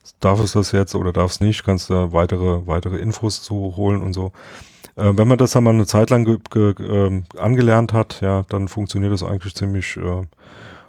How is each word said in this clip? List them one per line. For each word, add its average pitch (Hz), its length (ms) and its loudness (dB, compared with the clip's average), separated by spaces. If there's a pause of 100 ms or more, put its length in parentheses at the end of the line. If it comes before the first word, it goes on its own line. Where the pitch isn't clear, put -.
(200)
darf 98 180 2
es 107 140 0
das 101 180 0
jetzt 98 240 0
oder 92 180 -2
darf 87 200 0
es - 80 -8
nicht? 104 240 0
Kannst 95 260 -2
du 90 220 0
weitere, 87 560 0
weitere 90 300 -2
Infos 107 440 -4
zu 98 340 -6
holen 101 240 0
und 95 120 -4
so. 92 180 -6 (640)
Äh, 101 220 2
wenn 110 100 4
man 123 120 4
das 123 140 2
dann 123 120 4
mal 113 80 6
eine 110 140 4
Zeit 107 240 2
lang 120 160 2
ge-, 113 120 2 (120)
ge-, 104 240 2 (120)
ähm, 98 380 0 (140)
angelernt 117 560 2
hat, 110 260 -2
ja, 98 300 0
dann 98 180 -4
funktioniert 101 420 -4
das 98 120 -2
eigentlich 92 320 -6
ziemlich, 98 420 -4
äh, 90 260 -4 (680)